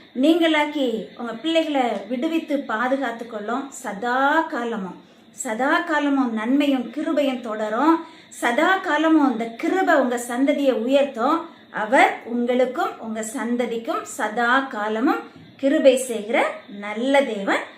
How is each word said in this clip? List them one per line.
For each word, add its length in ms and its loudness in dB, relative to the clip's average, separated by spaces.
நீங்களாக்கி 840 2
உங்க 160 -8
பிள்ளைகளை 500 0
விடுவித்து 500 -2
பாதுகாத்து 680 -4
கொள்ளும். 440 -6
சதா 680 0
காலமும், 640 -6
சதா 500 -2
காலமும் 520 0
நன்மையும் 580 0
கிருபையும் 500 -2
தொடரும். 640 0
சதா 480 2
காலமும் 500 4
அந்த 180 0
கிருபை 500 0
உங்க 340 2
சந்ததியை 440 2
உயர்த்தும். 840 0
அவர் 540 2
உங்களுக்கும் 760 0
உங்க 220 -6
சந்ததிக்கும் 800 -4
சதா 580 0
காலமும் 580 -2
கிருபை 400 6
செய்கிற 580 -2
நல்ல 440 2
தேவன், 380 -2